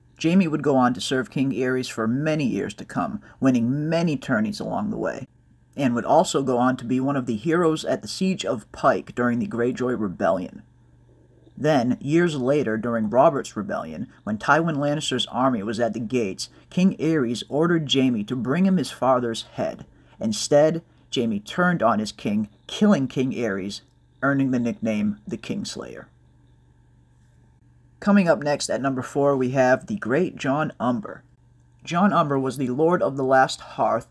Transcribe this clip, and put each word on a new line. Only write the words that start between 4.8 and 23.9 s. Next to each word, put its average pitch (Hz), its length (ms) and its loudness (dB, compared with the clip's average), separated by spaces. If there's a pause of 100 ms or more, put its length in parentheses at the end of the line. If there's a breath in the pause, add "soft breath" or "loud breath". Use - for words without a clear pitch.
the 113 60 -6
way, - 300 -6 (480)
and 127 200 0
would 117 100 -2
also 156 380 2
go 127 160 0
on 127 180 2
to - 80 -12
be 127 140 0
one 135 160 -2
of 127 100 -4
the 117 120 -4
heroes 160 460 0
at - 200 -2
the - 40 -12
Siege - 380 -2
of - 260 -6
Pike - 440 0
during 123 240 0
the 107 80 -2
Greyjoy 120 520 -2
Rebellion. 92 640 -2 (960)
Then, 127 420 2
years 160 360 2
later, 127 420 0
during 113 320 -2
Robert's 131 480 4
Rebellion, 85 500 -8 (160 soft breath)
when 107 140 -4
Tywin 156 400 2
Lannister's 143 500 -2
army 123 360 0
was 107 160 -4
at 110 140 0
the 113 60 -6
gates, 110 500 -4 (200 soft breath)
King 185 280 2
Aerys 127 520 0
ordered 160 420 0
Jaime 131 340 2
to 131 100 -6
bring 135 320 0
him 190 100 4
his 135 140 -2
father's 123 520 0 (100)
head. - 340 -6 (320 soft breath)
Instead, 156 640 2 (300 soft breath)
Jaime 117 260 0
turned 175 420 0
on 110 160 4
his 107 140 -2
king, 104 360 -2 (200)
killing 185 400 2
King 131 240 -2
Aerys, 101 500 -4 (400)